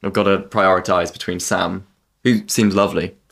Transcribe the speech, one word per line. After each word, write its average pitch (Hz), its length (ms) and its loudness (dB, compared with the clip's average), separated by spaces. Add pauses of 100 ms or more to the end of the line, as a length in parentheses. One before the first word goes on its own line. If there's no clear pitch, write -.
I've 98 100 -6
gotta 101 260 2
prioritise 92 720 0
between - 280 -8
Sam, 92 460 -4 (380)
who 117 240 2
seems 104 280 2
lovely. 95 400 0 (160)